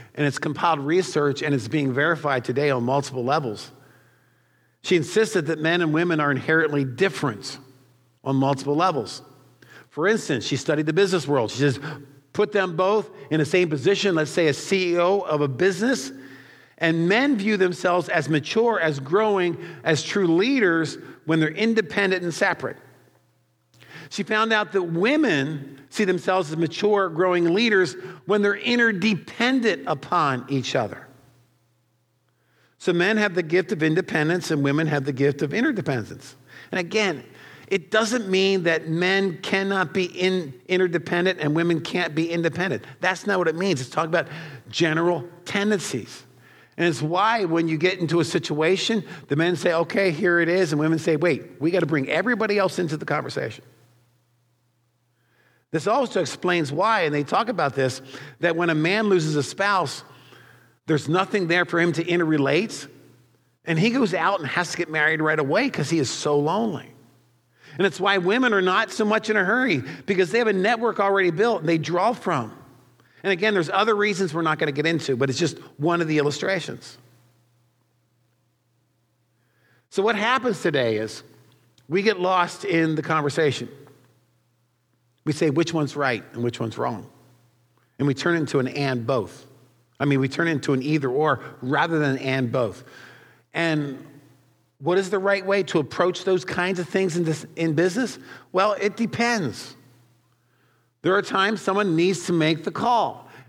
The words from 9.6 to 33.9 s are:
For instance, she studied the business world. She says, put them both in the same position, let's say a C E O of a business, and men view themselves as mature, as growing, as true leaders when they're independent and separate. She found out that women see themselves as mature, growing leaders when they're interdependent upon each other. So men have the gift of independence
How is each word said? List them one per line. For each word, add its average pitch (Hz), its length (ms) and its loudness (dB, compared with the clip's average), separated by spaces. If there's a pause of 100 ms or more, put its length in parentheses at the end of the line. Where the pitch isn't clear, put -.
For 165 200 -2
instance, 160 360 0
she 143 120 -2
studied 151 300 0
the 156 60 0
business 175 360 2
world. 131 240 0
She 117 60 -8
says, 135 200 2 (540)
put 208 200 0
them 185 240 0
both 196 340 0 (200)
in 160 100 2
the 147 40 2
same 180 240 4
position, 180 460 2
let's 156 160 0
say 170 180 2
a 139 60 4
C 180 380 0
E 175 60 2
O 190 220 4
of 156 200 0
a 147 80 2
business, 185 640 0 (640)
and 165 320 2
men 254 280 2
view 208 200 0
themselves 180 520 2
as 160 200 0
mature, 214 500 2
as 156 220 0
growing, 180 560 0 (280)
as 156 180 2
true 196 240 0
leaders 170 720 2 (260)
when 160 160 2
they're 156 80 2
independent 202 720 0
and 175 120 -4
separate. 170 420 -2 (1300)
She 208 140 -6
found 220 280 0
out 208 200 0
that 190 100 2
women 165 1080 0
see - 160 0
themselves 185 460 0
as 156 60 -6
mature, 196 520 2
growing 170 440 2
leaders 196 420 4 (320)
when 208 160 2
they're 202 140 2
interdependent 226 1300 0
upon 143 640 -2
each 135 260 -2
other. 110 320 -4 (1700)
So - 140 0
men 185 260 2
have 208 160 2
the 175 80 0
gift 170 280 0
of 160 120 -4
independence 160 680 0